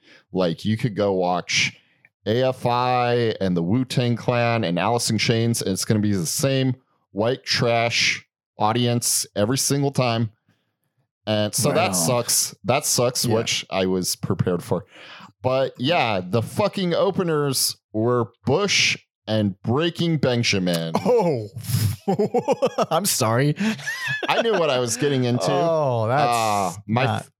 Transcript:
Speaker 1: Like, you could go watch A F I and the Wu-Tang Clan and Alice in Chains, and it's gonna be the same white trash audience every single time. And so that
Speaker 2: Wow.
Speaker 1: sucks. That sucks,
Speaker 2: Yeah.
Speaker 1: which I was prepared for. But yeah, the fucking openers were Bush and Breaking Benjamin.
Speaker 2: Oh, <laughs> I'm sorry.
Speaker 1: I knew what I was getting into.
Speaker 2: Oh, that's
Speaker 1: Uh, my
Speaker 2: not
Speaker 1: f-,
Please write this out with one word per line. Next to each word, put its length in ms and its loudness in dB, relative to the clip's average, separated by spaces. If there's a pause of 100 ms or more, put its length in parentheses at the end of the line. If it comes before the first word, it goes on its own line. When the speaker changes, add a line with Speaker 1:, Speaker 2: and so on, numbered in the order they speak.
(320)
Speaker 1:
Like, 320 -2
you 140 0
could 180 -2
go 160 2
watch 640 0 (500)
A 160 2
F 220 -2
I 720 2
and 160 0
the 80 0
Wu-Tang 540 0
Clan 480 0
and 140 0
Alice 320 0
in 80 0
Chains, 420 2
and 120 -2
it's 120 -4
gonna 160 2
be 140 0
the 120 -2
same 480 0 (380)
white 320 -2
trash 840 0 (320)
audience 680 0 (100)
every 220 2
single 340 0
time. 380 0 (960)
And 280 0
so 160 2
that 180 2
Speaker 2:
Wow. 40 -2
Speaker 1:
sucks. 600 0 (100)
That 220 0
sucks, 400 0
Speaker 2:
Yeah. 80 2
Speaker 1:
which 360 -2
I 160 0
was 300 0
prepared 480 -2
for. 220 -4 (560)
But 360 2
yeah, 480 0
the 160 0
fucking 520 -2
openers 840 0 (160)
were 400 0 (140)
Bush 500 2 (320)
and 340 0
Breaking 540 0
Benjamin. 800 0
Speaker 2:
Oh, 520 0 (600)
<laughs> 0 - (840)
I'm 140 0
sorry. 500 2 (720)
Speaker 1:
I 140 2
knew 100 2
what 180 2
I 80 2
was 180 -2
getting 280 0
into. 260 0
Speaker 2:
Oh, 580 2
that's 680 2
Speaker 1:
Uh, 100 -16
my 180 2
Speaker 2:
not 180 0
Speaker 1:
f-, 180 -20